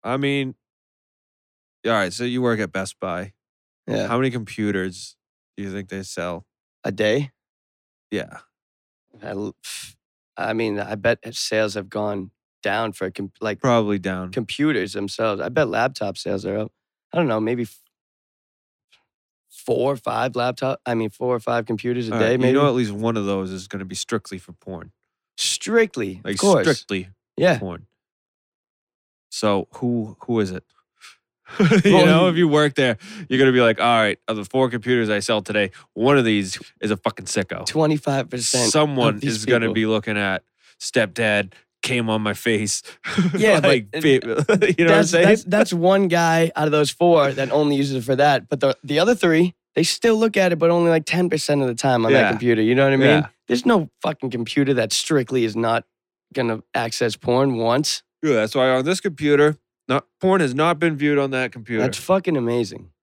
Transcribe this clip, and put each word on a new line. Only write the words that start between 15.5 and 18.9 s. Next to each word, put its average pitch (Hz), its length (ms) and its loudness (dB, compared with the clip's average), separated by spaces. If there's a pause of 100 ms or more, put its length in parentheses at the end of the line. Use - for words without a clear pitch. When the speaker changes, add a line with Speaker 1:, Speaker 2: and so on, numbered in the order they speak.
Speaker 2:
laptop 113 480 -4
sales 95 280 -6
are 98 120 -4
up. 107 140 -6 (420)
I - 40 -2
don't 170 120 0
know, 110 100 0
maybe 117 240 -2
f-, - 160 -12 (1700)